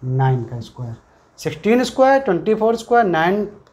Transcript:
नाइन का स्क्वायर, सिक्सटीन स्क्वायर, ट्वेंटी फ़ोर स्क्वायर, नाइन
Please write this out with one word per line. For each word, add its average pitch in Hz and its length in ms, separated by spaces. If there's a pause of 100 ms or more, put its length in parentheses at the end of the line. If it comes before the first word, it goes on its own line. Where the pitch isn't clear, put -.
नाइन 127 400
का 117 160
स्क्वायर, 117 340 (440)
सिक्सटीन 233 460
स्क्वायर, 269 360
ट्वेंटी 202 340
फ़ोर 220 220
स्क्वायर, 233 300
नाइन 180 380 (280)